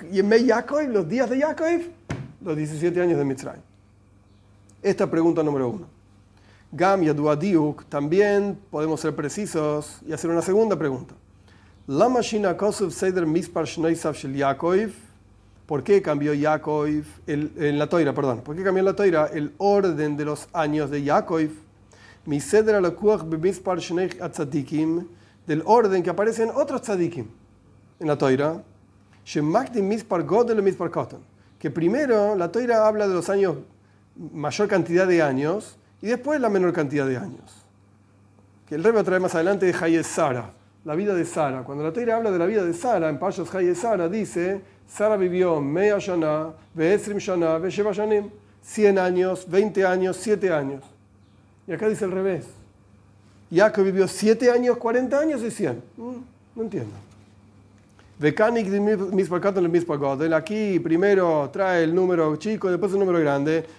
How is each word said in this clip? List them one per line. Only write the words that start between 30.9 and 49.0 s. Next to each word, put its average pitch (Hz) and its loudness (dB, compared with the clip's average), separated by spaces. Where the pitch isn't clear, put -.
que 160 -6
primero 214 0
la 175 -2
Toira 226 2
habla 214 2
de 190 0
los 175 -2
años, 196 2
mayor 156 -2
cantidad 180 2
de 175 4
años, 147 -2
y 196 -8
después 254 -2
la 226 0
menor 185 2
cantidad 143 0
de 127 -2
años. - -14
Que - -12
el 160 -4
Rebbe 214 4
trae 185 2
más 185 0
adelante 185 2
de 170 2
Hayes 165 2
Sara, 123 -2
la 151 -6
vida 202 0
de 165 0
Sara. 135 -2
Cuando 143 -8
la 160 -4
Torah 233 0
habla 226 0
de 180 0
la 170 2
vida 202 0
de 170 0
Sara, 180 0
en 147 -2
Parshas 185 -4
Hayes 180 2
Sara, 180 0
dice, 190 -4
Sara 214 0
vivió 180 2
Mea 185 2
Shana, 160 -2
Ve'esrim 202 0
Shana, 170 0
Ve'sheva 190 -2
Shanim, 208 0
cien 202 4
años, 180 0